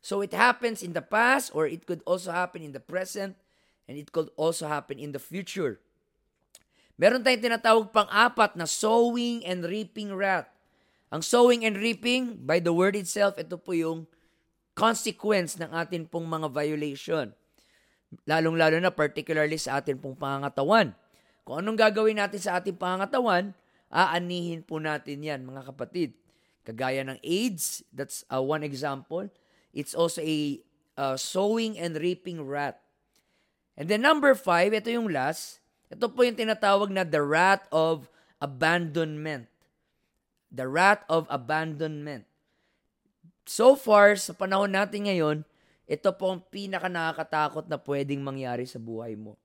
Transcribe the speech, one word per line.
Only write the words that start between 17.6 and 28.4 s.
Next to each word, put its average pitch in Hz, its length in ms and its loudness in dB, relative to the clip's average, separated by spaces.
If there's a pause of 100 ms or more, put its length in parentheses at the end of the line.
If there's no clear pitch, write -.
Lalong-lalo 160 560 4
na 185 80 4
particularly 151 720 -2
sa 135 160 -2
atin 139 200 -4
pong 135 200 -12
pangangatawan. 143 720 0 (560)
Kung 143 160 -8
anong 220 160 -4
gagawin 214 400 4
natin 202 240 -4
sa 180 160 -2
ating 185 180 -6
pangangatawan, 190 800 0 (340)
aanihin 175 760 -2
po 160 160 -10
natin 147 480 -6
yan, 143 160 -8
mga 131 280 -16
kapatid. 139 420 -6 (500)
Kagaya 131 460 -4
ng 135 160 -10
aids, 190 640 -4
that's, - 400 -12
uh, 131 140 -2